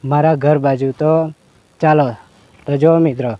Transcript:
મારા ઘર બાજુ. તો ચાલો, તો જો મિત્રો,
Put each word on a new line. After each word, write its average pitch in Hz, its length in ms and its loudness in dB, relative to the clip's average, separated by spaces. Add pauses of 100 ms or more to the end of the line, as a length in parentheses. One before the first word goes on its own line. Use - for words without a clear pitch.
મારા 147 300 0
ઘર 147 240 0
બાજુ. 135 340 -2
તો 156 400 -2 (480)
ચાલો, 151 340 2 (520)
તો 143 100 -4
જો 160 220 2
મિત્રો, 131 420 -2